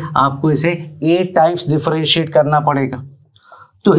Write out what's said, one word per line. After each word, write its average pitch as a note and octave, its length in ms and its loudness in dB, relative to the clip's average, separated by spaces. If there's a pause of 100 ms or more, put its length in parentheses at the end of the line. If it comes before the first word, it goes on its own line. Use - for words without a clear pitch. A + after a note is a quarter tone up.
(160)
आपको C#3 340 0
इसे D3+ 220 0 (300)
एट F3 340 0
टाइम्स E3+ 340 2
डिफरेंशिएट D#3 640 -2
करना D3+ 280 2
पड़ेगा। C#3 420 -2 (840)
तो G3 140 4